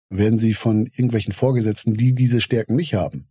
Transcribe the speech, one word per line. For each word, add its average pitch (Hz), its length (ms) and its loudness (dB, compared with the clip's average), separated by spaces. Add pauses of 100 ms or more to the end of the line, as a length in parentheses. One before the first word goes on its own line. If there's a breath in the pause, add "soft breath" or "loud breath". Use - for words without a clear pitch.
werden 107 300 2
sie 110 160 2
von 110 320 0
irgendwelchen 117 460 -2
Vorgesetzten, 113 600 0
die 127 220 2
diese 123 260 2
Stärken 113 340 -2
nicht 160 200 -2
haben, 73 360 -4